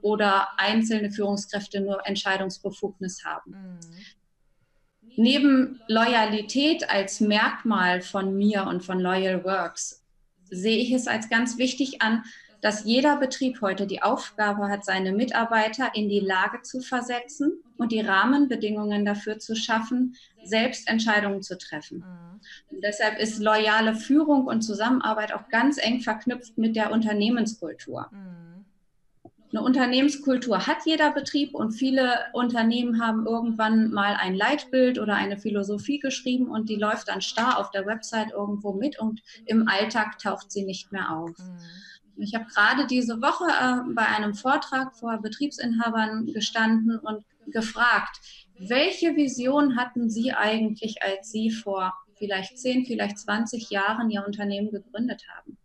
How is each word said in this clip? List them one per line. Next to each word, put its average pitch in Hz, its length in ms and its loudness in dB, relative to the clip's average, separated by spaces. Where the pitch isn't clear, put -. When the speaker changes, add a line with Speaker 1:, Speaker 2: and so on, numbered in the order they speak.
Speaker 1:
oder 202 460 4
einzelne 214 540 2
Führungskräfte 202 680 -4
nur 196 240 -4
Entscheidungsbefugnis 190 1200 -6
haben. 160 280 -10
Speaker 2:
Mhm. 190 260 -16
Speaker 1:
Neben 262 720 4
Loyalität 226 1040 2
als 196 300 -2
Merkmal 208 800 2
von 190 340 -2
mir 202 300 2
und 180 180 -4
von 185 140 -2
Loyal 185 460 0
Works 185 600 -4
sehe 208 280 0
ich 233 120 0
es 254 160 0
als 226 240 -2
ganz 233 260 2
wichtig 262 460 -2
an, 220 220 2
dass 214 240 0
jeder 269 320 4
Betrieb 262 440 -2
heute 196 260 -2
die 196 160 -6
Aufgabe 208 680 0
hat, 202 160 -4
seine 190 280 0
Mitarbeiter 226 840 0
in 214 140 0
die 202 100 2
Lage 190 440 0
zu - 180 -10
versetzen 247 840 -4
und 233 160 -2
die 220 80 2
Rahmenbedingungen 208 1040 2
dafür 208 340 -2
zu - 160 -8
schaffen, 226 640 -2
selbst 220 440 0
Entscheidungen 208 540 2
zu 180 140 -10
treffen. - 420 -12
Speaker 2:
Mhm. 175 420 -18
Speaker 1:
Und 190 120 -10
deshalb 214 380 -2
ist 220 180 -2
loyale 214 560 4
Führung 277 520 4
und 226 160 0
Zusammenarbeit 214 720 0
auch - 160 -8
ganz 254 300 2
eng 247 220 0
verknüpft 240 580 -4
mit 226 160 2
der 220 160 0
Unternehmenskultur. 214 1200 -2
Speaker 2:
Mhm. 180 540 -18
Speaker 1:
Eine 220 100 -2
Unternehmenskultur 254 1040 2
hat 302 200 0
jeder 311 240 4
Betrieb 285 440 -2
und 220 180 -2
viele 262 480 2
Unternehmen 233 720 2
haben 220 220 0
irgendwann 220 640 2
mal 202 280 2
ein 185 160 -2
Leitbild 254 640 2
oder 208 160 0
eine 196 220 0
Philosophie 208 640 -2
geschrieben 254 500 -2
und 220 220 -4
die 214 60 -2
läuft 214 320 -2
dann 190 120 -4
starr 233 380 0
auf 202 120 -4
der 196 140 -4
Website 220 460 -4
irgendwo 202 420 -4
mit 220 260 -4
und 220 220 -4
im 220 240 4
Alltag 214 500 0
taucht - 320 -6
sie 196 140 -4
nicht 185 260 -8
mehr 190 200 -6
auf. 165 280 -8
Speaker 2:
Mhm. 180 840 -16
Speaker 1:
Ich 208 120 -8
habe 220 120 -6
gerade 226 400 2
diese 233 340 0
Woche, 330 240 0
äh, 254 480 2
bei 226 140 2
einem 214 260 0
Vortrag 262 640 -2
vor 226 240 -6
Betriebsinhabern 226 1120 -2
gestanden 226 680 2
und 214 240 -8
gefragt, 226 720 0
welche 285 580 2
Vision 262 600 2
hatten 240 320 -2
Sie 226 240 -2
eigentlich, 220 720 -2
als 196 280 -4
Sie 220 200 0
vor 190 420 -2
vielleicht 196 440 -6
zehn, 254 280 0
vielleicht 208 320 -4
zwanzig 220 500 -4
Jahren 214 400 0
Ihr 202 160 -2
Unternehmen 208 460 -4
gegründet 214 540 -6
haben? - 280 -20